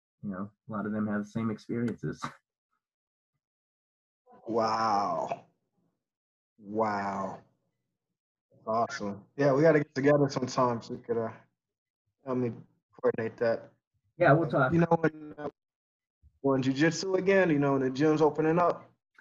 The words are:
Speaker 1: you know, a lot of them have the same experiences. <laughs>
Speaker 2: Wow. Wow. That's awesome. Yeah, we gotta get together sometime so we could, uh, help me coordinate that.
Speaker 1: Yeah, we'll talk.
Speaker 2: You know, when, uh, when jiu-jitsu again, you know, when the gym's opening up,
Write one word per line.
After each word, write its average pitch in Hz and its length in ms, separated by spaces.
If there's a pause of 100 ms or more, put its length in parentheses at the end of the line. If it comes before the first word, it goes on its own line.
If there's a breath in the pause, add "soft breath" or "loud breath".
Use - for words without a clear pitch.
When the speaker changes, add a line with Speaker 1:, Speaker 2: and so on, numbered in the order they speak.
(220)
Speaker 1:
you 104 80
know, 95 180 (200)
a 110 40
lot 104 140
of 104 60
them 107 160
have 104 160
the - 60
same 113 200
experiences. 110 760
<laughs> - 60 (2250)
Speaker 2:
Wow. 107 960 (1120)
Wow. 101 800 (1120)
That's - 160
awesome. 110 560 (140)
Yeah, 139 160
we 139 100
gotta 160 160
get - 160
together 143 340
sometime 123 540
so 123 120
we - 80
could, 113 140
uh, 113 120 (1000)
help 127 120
me 123 140 (480)
coordinate 113 380
that. 113 320 (480)
Speaker 1:
Yeah, 165 140
we'll 160 180
talk. 165 220
Speaker 2:
You 170 80
know, 170 200
when, 156 380
uh, 147 100 (920)
when 135 220
jiu-jitsu 160 520
again, 185 360
you 143 100
know, 139 140
when 135 80
the 131 80
gym's 151 300
opening 156 380
up, - 320 (300)